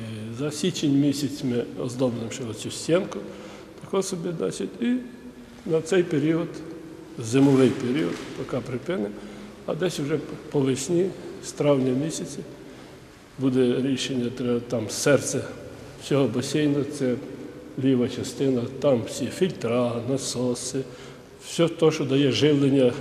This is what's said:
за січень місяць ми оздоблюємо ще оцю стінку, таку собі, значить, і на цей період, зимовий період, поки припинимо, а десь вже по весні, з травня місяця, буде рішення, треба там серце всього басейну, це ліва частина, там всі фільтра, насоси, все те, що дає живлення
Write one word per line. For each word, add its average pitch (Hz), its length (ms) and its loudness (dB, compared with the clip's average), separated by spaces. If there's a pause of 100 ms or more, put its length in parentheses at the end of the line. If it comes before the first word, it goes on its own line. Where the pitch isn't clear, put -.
(400)
за 147 120 -4
січень 147 480 2
місяць 139 440 0
ми 120 200 0 (200)
оздоблюємо 117 480 -2
ще - 120 -8
оцю 110 280 -8
стінку, 170 480 0 (600)
таку 190 220 -2
собі, 175 340 -4
значить, 190 320 -4 (120)
і 240 140 2 (720)
на 160 160 2
цей 180 220 2
період, 160 440 2 (720)
зимовий 131 500 6
період, 123 460 0 (220)
поки 123 300 -4
припинимо, 180 480 -4 (500)
а - 100 -2
десь 170 240 -2
вже 143 200 0 (320)
по 147 80 2
весні, 170 500 2 (360)
з - 60 -10
травня 139 400 4 (140)
місяця, - 340 -6 (1000)
буде 127 420 4
рішення, 127 560 -2
треба 120 220 0
там 117 300 -4
серце 127 520 2 (640)
всього 139 240 4
басейну, 143 560 2
це 123 320 0 (680)
ліва 123 260 4
частина, 123 520 0 (200)
там 131 260 4
всі - 200 -4
фільтра, 120 640 0 (180)
насоси, 127 720 -2 (680)
все 165 200 2
те, 156 240 4
що 156 140 -2
дає 135 260 4
живлення 135 680 6